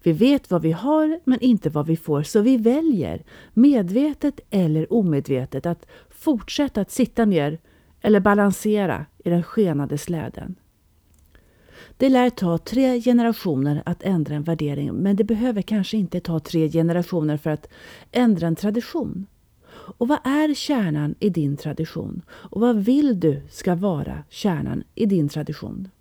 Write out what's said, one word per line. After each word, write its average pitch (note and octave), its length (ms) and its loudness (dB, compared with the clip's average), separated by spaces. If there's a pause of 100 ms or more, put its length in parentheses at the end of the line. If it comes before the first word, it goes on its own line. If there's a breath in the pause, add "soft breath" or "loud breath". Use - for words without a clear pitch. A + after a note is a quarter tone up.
Vi E3 100 4
vet C4 380 2
vad E3+ 100 2
vi D#3+ 100 2
har, D#4 520 0
men B3+ 160 2
inte A3+ 300 2
vad D3+ 180 -2
vi D#3+ 100 2
får, D3+ 260 -2
så G#3 180 2
vi B3+ 160 4
väljer, A3+ 680 0 (300 loud breath)
medvetet C4+ 880 2 (100)
eller D#3+ 440 0
omedvetet, C#3+ 720 0
att E3+ 200 -6 (240 soft breath)
fortsätta C4+ 720 -2
att F#3 100 -4
sitta A#3 340 0
ner D#3+ 340 0 (420 soft breath)
eller G#3 180 4
balansera G3+ 880 2 (120)
i - 120 -6
den F3 140 2
skenande D3+ 540 0
släden. - 580 -8 (1400 soft breath)
Det C4+ 120 4
lär B3 200 4
ta E3+ 280 0
tre B3+ 440 0
generationer G#3 840 2
att - 180 -6
ändra D#3 320 -2
en D3 80 -6
värdering, D3 500 -4
men G3 220 0
det G#3+ 80 2
behöver A3 380 -2
kanske G#3+ 360 -2
inte F3+ 220 -2
ta E3 200 -4
tre D#3+ 300 -2
generationer E3 680 0
för D3+ 120 -4
att D3+ 180 -6 (440 loud breath)
ändra G#3+ 360 2
en E3 80 0
tradition. G#3+ 720 -6 (720 loud breath)
Och A#3 100 -2
vad D4+ 160 2
är D4 300 2
kärnan D#3+ 680 -2
i G#3 100 2
din D3 280 -2
tradition? D#3 720 -8
Och - 320 -8
vad A#3+ 140 4
vill B3 440 2
du C#3+ 300 0
ska - 260 -2
vara D#3 540 -4
kärnan E3 540 -4 (120)
i - 100 0
din F3 240 2
tradition? D3+ 580 -10 (140)